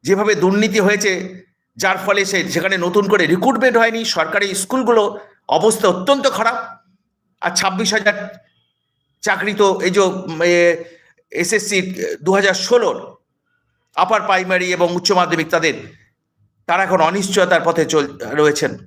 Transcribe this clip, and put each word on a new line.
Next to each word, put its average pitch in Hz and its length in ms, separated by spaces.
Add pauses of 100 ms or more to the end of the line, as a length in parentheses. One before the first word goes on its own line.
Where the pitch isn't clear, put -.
যেভাবে 202 320
দুর্নীতি 196 440
হয়েছে, 196 640 (320)
যার 190 220
ফলে 196 280
সে, 190 260
সেখানে 185 260
নতুন 185 300
করে 196 180
রিক্রুটমেন্ট 226 520
হয়নি। 226 280
সরকারি 185 500
স্কুলগুলো 220 640 (280)
অবস্থা 214 400
অত্যন্ত 226 400
খারাপ। 233 300 (840)
আর 175 140
ছাব্বিশ 190 380
হাজার 208 220 (1040)
চাকরি 202 320
তো 196 280
এই 185 100
যে, 196 80
উম, 185 440
এ, 175 320 (560)
এসএসসি 202 460 (460)
দু 185 100
হাজার 196 200
ষোলোর 196 640 (760)
আপার 202 260
প্রাইমারি 185 520
এবং 175 220
উচ্চ 180 160
মাধ্যমিক 175 380
তাদের, 160 240 (920)
তারা 180 160
এখন 180 180
অনিশ্চয়তার 180 640
পথে 165 200
চল-, 147 360
রয়েছেন। 147 500 (160)